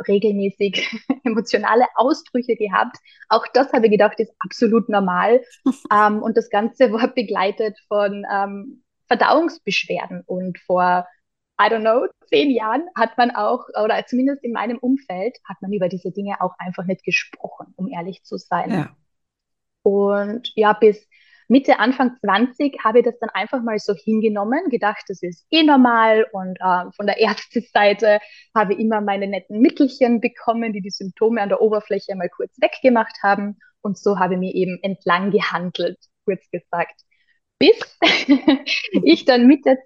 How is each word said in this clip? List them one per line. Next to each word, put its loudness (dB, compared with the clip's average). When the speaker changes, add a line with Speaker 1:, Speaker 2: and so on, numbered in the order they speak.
Speaker 1:
regelmäßig -2
<laughs> -6
emotionale 0
Ausbrüche -2
gehabt. -2
Auch 0
das 2
habe 4
ich 6
gedacht, 2
ist -4
absolut 0
normal. 2
Speaker 2:
<laughs> 2
Speaker 1:
Ähm, 4
und -2
das -2
Ganze 0
war 0
begleitet -4
von, -2
ähm, -8
Verdauungsbeschwerden. -2
Und -8
vor, 0
I 2
don't 0
know, 0
zehn 2
Jahren -2
hat -2
man 0
auch, -4
oder -2
zumindest -2
in -8
meinem -6
Umfeld, -4
hat -16
man -8
über -2
diese -8
Dinge -8
auch -4
einfach -10
nicht -6
gesprochen, -8
um -10
ehrlich -12
zu -14
sein. -6
Speaker 2:
Ja. -6
Speaker 1:
Und -2
ja, 2
bis 2
Mitte, 4
Anfang 0
zwanzig 0
habe 4
ich 2
das -4
dann -6
einfach -6
mal -4
so -4
hingenommen, -2
gedacht, -4
das -12
ist -12
eh 4
normal. 6
Und, -8
äh, 0
von -4
der -2
Ärzteseite 2
habe 2
ich -4
immer 0
meine -4
netten -8
Mittelchen 2
bekommen, -4
die -8
die -12
Symptome -2
an -4
der 0
Oberfläche -2
mal -6
kurz -10
weggemacht 0
haben. 0
Und -6
so 0
habe 0
ich -4
mir -4
eben -2
entlang -2
gehandelt, -4
kurz -6
gesagt. -8
Bis 2
<laughs> 2
ich 4
dann 6
Mitte 4